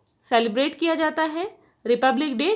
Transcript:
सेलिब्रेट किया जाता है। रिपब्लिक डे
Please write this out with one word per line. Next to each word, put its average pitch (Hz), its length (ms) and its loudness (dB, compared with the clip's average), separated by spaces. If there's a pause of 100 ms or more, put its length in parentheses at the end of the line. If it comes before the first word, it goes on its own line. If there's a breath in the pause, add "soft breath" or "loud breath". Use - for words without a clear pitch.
(320)
सेलिब्रेट 233 440 2
किया 330 200 0
जाता 311 300 0
है। 330 300 -6 (300 soft breath)
रिपब्लिक 247 520 0
डे 311 200 0